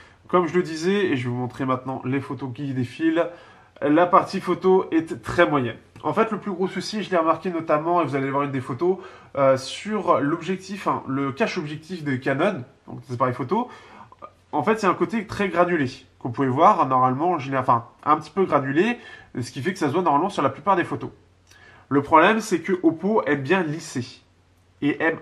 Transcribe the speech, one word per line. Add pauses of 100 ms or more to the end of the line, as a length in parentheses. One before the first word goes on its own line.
(280)
Comme
je
le
disais,
et
je
vais
vous
montrer
maintenant
les
photos
qui
défilent, (520)
la
partie
photo
est
très
moyenne. (280)
En
fait,
le
plus
gros
souci,
je
l'ai
remarqué
notamment,
et
vous
allez
voir
une
des
photos, (380)
euh,
sur
l'objectif,
hein,
le
cache-objectif
des
Canon, (220)
donc
des
appareils
photo. (840)
En
fait,
c'est
un
côté
très
granulé,
que
vous
pouvez
voir,
normalement,
en
général,
enfin, (180)
un
petit
peu
granulé, (420)
ce
qui
fait
que
ça
se
voit
normalement
sur
la
plupart
des
photos. (760)
Le
problème,
c'est
que (100)
Oppo
aime
bien
lisser, (580)
et
aime